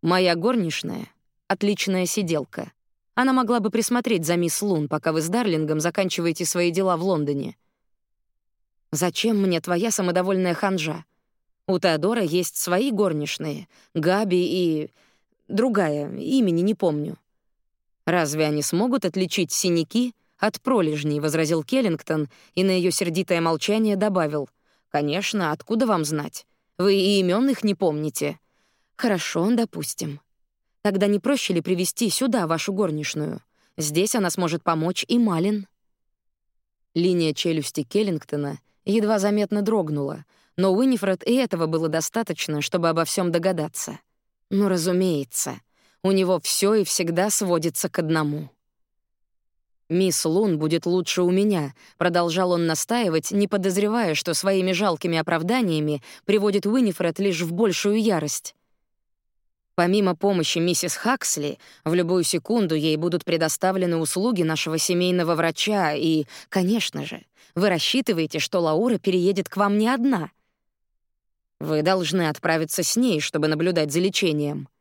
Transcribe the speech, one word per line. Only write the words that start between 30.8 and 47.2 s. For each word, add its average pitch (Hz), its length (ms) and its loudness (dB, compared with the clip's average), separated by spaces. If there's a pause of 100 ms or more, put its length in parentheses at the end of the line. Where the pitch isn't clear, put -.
Тогда 202 260 2
не 202 120 4
проще 247 340 0
ли 170 80 2
привести 185 480 0
сюда 220 380 0
вашу 165 260 -2
горничную? 151 680 -4 (360)
Здесь 160 380 0
она 196 140 2
сможет 165 340 -2
помочь 165 440 0
и 240 100 2
Малин». 202 500 0 (1300)
Линия 170 400 2
челюсти 156 500 -2
Келлингтона 151 760 -2 (260)
едва 208 340 2
заметно 208 420 2
дрогнула, 156 640 -2 (320)
но 185 140 2
Уинифред 202 560 0
и 233 60 2
этого 202 320 0
было 160 240 0
достаточно, 160 720 -4
чтобы 139 280 -2
обо 160 140 0
всем 175 280 -2
догадаться. 165 680 -2 (500)
Ну, 196 200 2
разумеется, 175 880 0 (440)
у 190 80 2
него 185 280 2
все 202 360 0
и 208 80 4
всегда 180 460 0